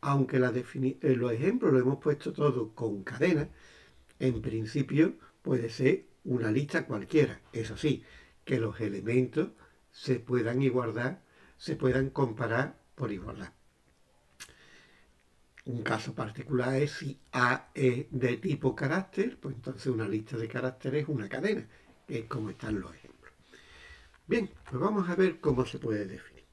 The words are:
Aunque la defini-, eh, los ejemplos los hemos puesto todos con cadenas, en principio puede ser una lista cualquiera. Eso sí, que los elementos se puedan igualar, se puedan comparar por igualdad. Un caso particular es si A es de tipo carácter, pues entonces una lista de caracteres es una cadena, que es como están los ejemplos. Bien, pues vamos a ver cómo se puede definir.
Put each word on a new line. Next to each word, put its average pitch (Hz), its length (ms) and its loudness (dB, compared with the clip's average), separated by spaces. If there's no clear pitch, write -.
Aunque 139 380 2
la 127 100 4
defini-, 127 520 -2
eh, 131 160 4
los 120 160 0
ejemplos 165 400 4
los 127 80 8
hemos 131 200 2
puesto - 300 0
todos 127 420 0
con 101 300 -4
cadenas, 151 460 2
en 120 240 0
principio 131 760 2
puede 117 280 0
ser 139 360 2
una 113 280 0
lista 147 340 0
cualquiera. 117 560 2
Eso 113 240 -6
sí, - 260 0
que 123 160 0
los 110 180 -4
elementos 120 720 0
se 123 300 -2
puedan 120 400 0
igualar, 120 600 0
se 156 180 -6
puedan 131 360 2
comparar 120 680 -2
por 123 160 -4
igualdad. 95 400 -10
Un 120 180 -6
caso 117 320 -2
particular 127 600 -2
es 143 160 2
si - 280 -8
A 127 400 2
es 131 360 2
de 123 280 0
tipo 143 400 0
carácter, 190 600 -2
pues - 160 -10
entonces 127 340 -8
una 113 200 0
lista 110 300 -4
de 113 100 -4
caracteres 131 560 -4
es 147 60 -6
una 117 180 -2
cadena, 120 400 -2
que 127 120 -6
es 113 60 -10
como 107 260 -6
están 107 280 -4
los 92 160 -12
ejemplos. - 380 -20
Bien, 220 220 2
pues 131 180 -4
vamos 190 280 0
a 175 60 0
ver 185 260 2
cómo 127 240 2
se - 120 -10
puede 104 280 -2
definir. - 480 -16